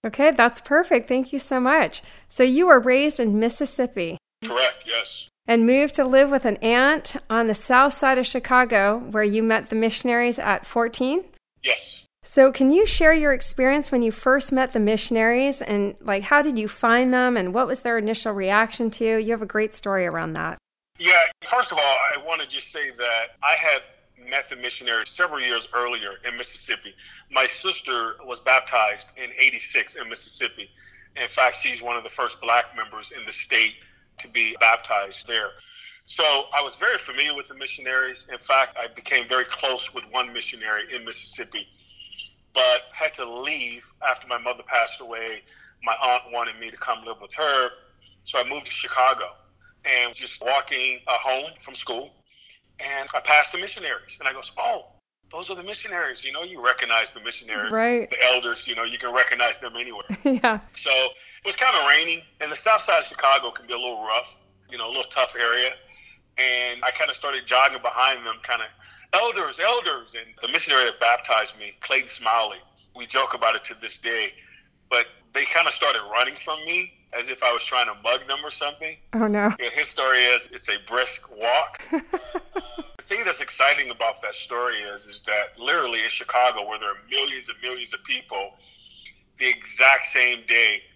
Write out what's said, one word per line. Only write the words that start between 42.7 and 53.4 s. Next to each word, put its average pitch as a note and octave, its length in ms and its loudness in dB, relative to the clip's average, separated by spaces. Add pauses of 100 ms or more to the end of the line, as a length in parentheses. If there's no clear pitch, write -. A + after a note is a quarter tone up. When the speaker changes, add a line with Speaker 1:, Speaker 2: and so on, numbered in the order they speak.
Speaker 2:
had D#3 220 -4
to C3 120 -8
leave B2 600 -8 (240)
after B2+ 180 -4
my A#2+ 120 -4
mother A#2+ 240 -8
passed A#2 360 -2
away. A2+ 440 -10 (400)
My A2+ 180 0
aunt B2 320 0
wanted A#2 260 -6
me A2+ 120 -14
to A2+ 60 -20
come A2+ 280 -6
live A2 160 -12
with G2+ 140 -16
her, C#3 340 0 (540)
so - 160 -4
I B2 100 -4
moved D3 160 -8
to - 60 -12
Chicago. B2+ 640 0 (500)
And B2 280 0
just - 280 -12
walking, C3 680 -2
uh, B2 120 0
home C3+ 320 -4 (120)
from C3 100 -18
school, B2+ 380 -10 (680)
and C#3 360 -8
I C#3+ 80 -2
passed D3+ 320 2